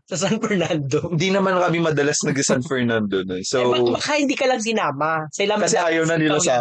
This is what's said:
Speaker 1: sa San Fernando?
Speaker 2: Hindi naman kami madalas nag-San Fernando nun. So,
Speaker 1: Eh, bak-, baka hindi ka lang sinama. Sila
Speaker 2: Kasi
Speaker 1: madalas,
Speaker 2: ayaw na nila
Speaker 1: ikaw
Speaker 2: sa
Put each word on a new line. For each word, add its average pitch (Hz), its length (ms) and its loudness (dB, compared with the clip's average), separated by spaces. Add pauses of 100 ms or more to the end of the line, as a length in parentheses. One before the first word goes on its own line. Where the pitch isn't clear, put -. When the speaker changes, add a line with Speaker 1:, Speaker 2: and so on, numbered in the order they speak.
Speaker 1:
sa 143 100 -8
San 180 240 0
Fernando? 160 720 -2
Speaker 2:
Hindi 170 200 0
naman 190 280 2
kami 170 240 0
madalas 147 400 0
nag-San 139 400 0
Fernando 117 600 0
nun. 92 200 -6
So, - 180 -2
Speaker 1:
Eh, 123 80 2
bak-, 123 300 2
baka - 180 -4
hindi 277 220 0
ka 277 80 -2
lang 254 160 2
sinama. 160 680 -2
Sila 202 280 -2
Speaker 2:
Kasi 185 180 0
Speaker 1:
madalas, 170 140 2
Speaker 2:
ayaw 160 160 2
na 165 100 2
nila 156 160 2
Speaker 1:
ikaw 147 80 2
Speaker 2:
sa 147 220 2